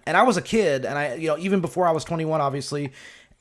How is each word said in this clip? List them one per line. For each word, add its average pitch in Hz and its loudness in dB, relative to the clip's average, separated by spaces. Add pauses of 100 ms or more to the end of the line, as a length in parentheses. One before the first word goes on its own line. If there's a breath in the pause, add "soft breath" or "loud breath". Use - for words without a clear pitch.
And 156 0
I 202 6
was 233 4
a - -4
kid, 147 0
and 131 -4
I, 143 -4
you 160 -4
know, 151 2
even 190 0
before 170 0
I 170 4
was 160 0
twenty-one, 156 -2
obviously, 139 -4 (480 loud breath)